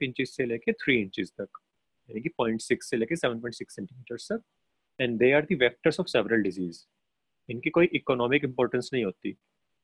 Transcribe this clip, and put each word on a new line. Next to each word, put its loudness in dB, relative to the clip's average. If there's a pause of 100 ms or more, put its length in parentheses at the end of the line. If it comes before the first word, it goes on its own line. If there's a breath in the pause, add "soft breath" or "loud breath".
inches -4
से -2
लेके -2
three 2
inches -6
तक, -10 (640)
यानी -8
कि -4
पॉइंट -2
सिक्स -2
से -2
लेके 0
सेवन -2
पॉइंट -8
सिक्स -14
सेंटीमीटर -12
तक। -8 (580)
And 0
they 6
are -2
the 2
vectors 2
of -4
several 2
disease। -4 (720)
इनकी -4
कोई 4
economic 2
importance 0
नहीं 2
होती, -6 (460)